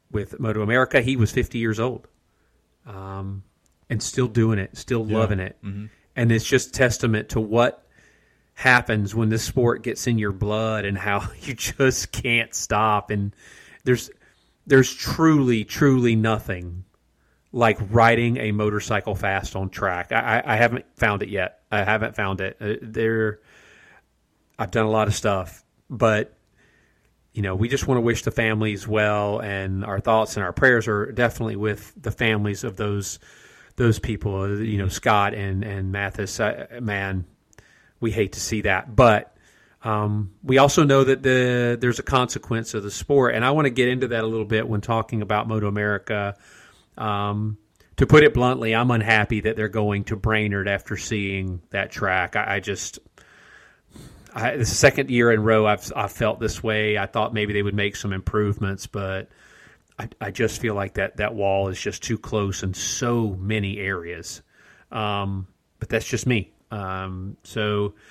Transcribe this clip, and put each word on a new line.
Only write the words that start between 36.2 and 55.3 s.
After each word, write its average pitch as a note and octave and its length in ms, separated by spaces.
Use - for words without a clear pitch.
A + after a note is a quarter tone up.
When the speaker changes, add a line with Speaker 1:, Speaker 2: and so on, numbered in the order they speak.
Speaker 1:
I, A2 280
man, G2 440
we A#2 120
hate G#2+ 220
to - 60
see A2 220
that, G2+ 340
but, A2+ 400
um, G#2 480
we C3 160
also C#3+ 240
know C#3 200
that C3+ 200
the, B2 580
there's B2 180
a - 40
consequence B2 720
of G2+ 80
the G2+ 80
sport, C3 440
and A2+ 80
I C3 80
wanna D3 200
get B2 180
into B2+ 200
that A2+ 140
a A2+ 40
little A2 180
bit A2 240
when G#2 100
talking A2+ 420
about G#2+ 260
Moto G#2+ 200
America. G2+ 680
Um, G#2 600
to C3+ 100
put D3+ 180
it D3+ 100
bluntly, B2 420
I'm B2 160
unhappy A2 500
that A2 140
they're G#2+ 140
going G#2 360
to A2+ 100
Brainerd G#2 520
after G2+ 300
seeing G2 640
that G2 180
track. F#2 460
I, G#2 200
I G#2 40
just, - 400
I, B2 220
the A#2+ 80
second C3+ 440
year A#2+ 220